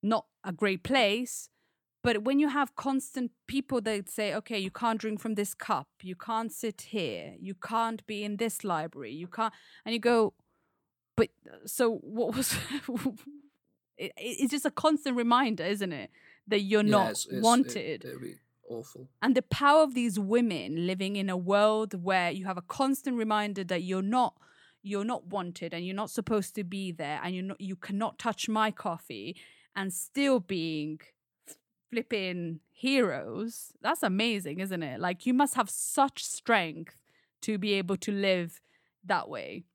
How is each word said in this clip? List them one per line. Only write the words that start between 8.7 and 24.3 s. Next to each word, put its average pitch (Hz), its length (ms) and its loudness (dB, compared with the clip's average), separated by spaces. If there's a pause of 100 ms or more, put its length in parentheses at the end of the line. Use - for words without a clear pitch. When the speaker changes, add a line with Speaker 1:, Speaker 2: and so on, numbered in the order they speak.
Speaker 1:
you 165 140 -10
can't," 226 260 -4 (320)
and 226 80 -4
you 233 60 0
go, 226 340 4 (840)
"But, 233 140 4 (200)
uh, - 80 -20 (100)
so 233 300 2
what 220 380 -2
was," 262 180 0 (180)
<laughs> 277 160 -6 (1120)
it, 175 140 -8
it, - 60 -20
it's 247 340 -2
just 285 140 -2
a 302 60 0
constant 294 440 2
reminder, 240 480 2
isn't 190 300 -2
it, 110 160 -10 (380)
that 143 140 2
you're 208 220 4
Speaker 2:
Yeah, 208 80 6
Speaker 1:
not 202 200 6
Speaker 2:
it's, - 160 -4
it's, - 80 -8
it, 196 80 0
Speaker 1:
wanted. 226 640 4
Speaker 2:
it'd 127 160 -10
be - 140 -10 (320)
awful. 120 420 -12 (120)
Speaker 1:
And 233 140 6
the 254 80 4
power 294 400 6
of 277 100 2
these 240 240 0
women 180 720 2
living 190 300 -2
in 196 120 0
a 185 80 0
world 208 560 4 (100)
where 180 280 2
you 190 140 -6
have 190 120 -4
a 175 60 -10
constant 269 540 -2
reminder 208 480 0
that 175 180 -2
you're 185 180 -2
not, 226 320 2 (480)